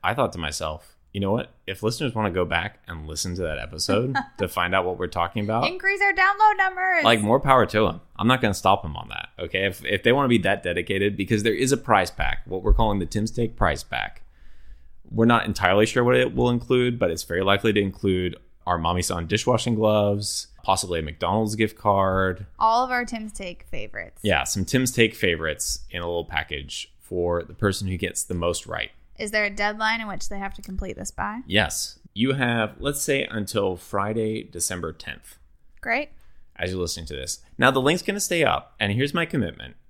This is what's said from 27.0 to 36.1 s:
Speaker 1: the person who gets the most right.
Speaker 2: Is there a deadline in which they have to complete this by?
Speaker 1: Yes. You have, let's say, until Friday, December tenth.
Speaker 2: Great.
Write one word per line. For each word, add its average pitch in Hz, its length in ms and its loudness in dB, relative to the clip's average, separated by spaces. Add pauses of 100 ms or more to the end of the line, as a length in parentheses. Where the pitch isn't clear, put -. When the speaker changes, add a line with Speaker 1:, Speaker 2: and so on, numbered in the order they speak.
Speaker 1:
the - 100 -16
person 98 340 -2
who 92 80 -2
gets - 300 -6
the 90 80 -8
most 85 340 -2
right. 78 240 -8 (280)
Speaker 2:
Is 214 120 -6
there 214 140 0
a 202 40 -2
deadline 214 520 -2
in 220 60 -8
which 190 220 -4
they 202 100 -4
have 196 160 -6
to - 60 -12
complete 190 340 -8
this 190 160 -10
by? 214 360 -6
Speaker 1:
Yes. - 520 0 (140)
You 127 200 0
have, 117 460 0
let's 143 220 -4
say, 143 280 0
until 98 460 -2
Friday, 110 680 -4
December 85 500 -6
tenth. - 440 -14 (440)
Speaker 2:
Great. 254 280 -4 (460)